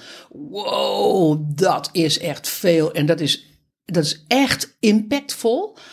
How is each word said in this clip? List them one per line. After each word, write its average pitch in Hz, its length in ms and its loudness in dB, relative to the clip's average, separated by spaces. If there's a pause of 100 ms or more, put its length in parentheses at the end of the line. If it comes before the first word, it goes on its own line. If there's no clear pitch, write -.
(300)
"Wow, 190 1120 0 (160)
dat 170 340 2
is 160 260 0
echt 156 300 -8
veel." 165 440 2
En 151 140 0
dat 160 140 2
is, - 380 -4 (260)
dat 165 200 0
is - 220 -8
echt - 540 0
impactvol. 240 960 0 (160)